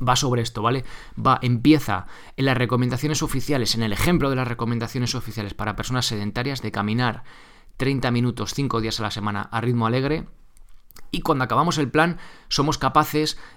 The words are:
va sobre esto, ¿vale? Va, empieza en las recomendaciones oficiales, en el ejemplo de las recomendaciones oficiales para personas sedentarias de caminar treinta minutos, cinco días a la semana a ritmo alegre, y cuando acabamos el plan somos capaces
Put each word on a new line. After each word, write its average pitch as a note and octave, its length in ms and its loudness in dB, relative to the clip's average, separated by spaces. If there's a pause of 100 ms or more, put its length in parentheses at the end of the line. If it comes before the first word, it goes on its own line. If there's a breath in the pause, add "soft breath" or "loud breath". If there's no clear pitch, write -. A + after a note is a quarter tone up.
va B2+ 80 4
sobre B2 280 2
esto, A2+ 200 -4
¿vale? B2 220 0 (340 loud breath)
Va, C#3 240 4
empieza B2 640 4 (300 loud breath)
en C3+ 80 0
las C3 120 4
recomendaciones B2 640 2
oficiales, C3 520 0
en A2+ 80 0
el A2 100 0
ejemplo C#3+ 380 4
de C3 60 0
las B2+ 100 0
recomendaciones A#2 720 -2
oficiales G#2+ 380 -6
para G#2 200 -4
personas A#2+ 320 -2
sedentarias A#2+ 560 -4
de A2 80 -4
caminar A2 540 0 (520 loud breath)
treinta C3 360 0
minutos, A#2+ 420 0
cinco B2+ 260 0
días A2 200 -4
a A2 40 -2
la G#2 60 -2
semana G2+ 400 -4
a A#2 100 -4
ritmo A#2 260 2
alegre, C3+ 420 0 (840)
y F3 120 -4
cuando C#3 220 2
acabamos C#3+ 340 2
el C#3 120 0
plan D#3+ 280 2 (300 loud breath)
somos C#3+ 300 0
capaces D3 600 2 (180 loud breath)